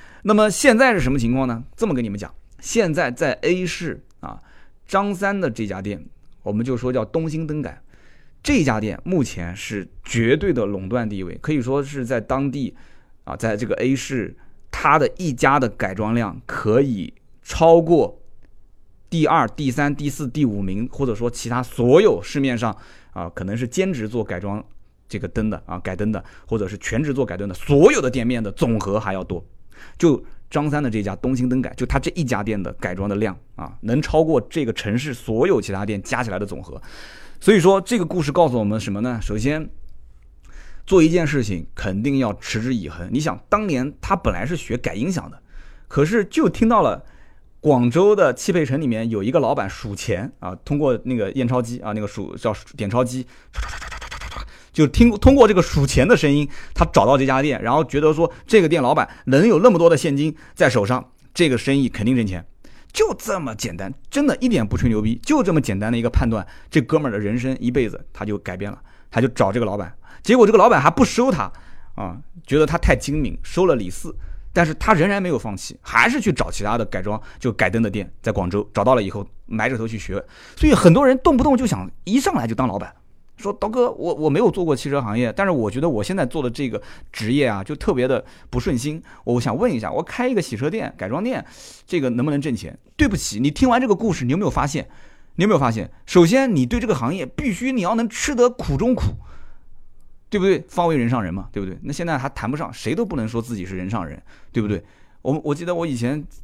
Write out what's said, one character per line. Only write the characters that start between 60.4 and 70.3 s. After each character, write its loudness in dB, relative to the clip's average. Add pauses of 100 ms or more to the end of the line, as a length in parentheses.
在 4
手 2
上， -2 (240)
这 4
个 2
生 0
意 2
肯 -6
定 2
挣 0
钱。 -6 (500)
就 0
这 -6
么 -6
简 -8
单， -8 (160)
真 0
的 4
一 0
点 2
不 -2
吹 2
牛 2
逼， -2
就 2
这 2
么 4
简 -2
单 -2
的 0
一 -2
个 0
判 2
断， -2 (240)
这 4
哥 2
们 -2
儿 -4
的 -2
人 -2
生 -4
一 -2
辈 0
子 -10
他 -10
就 -4
改 -10
变 -8
了， -16 (300)
他 0
就 4
找 0
这 -2
个 -2
老 -4
板， -8 (300)
结 6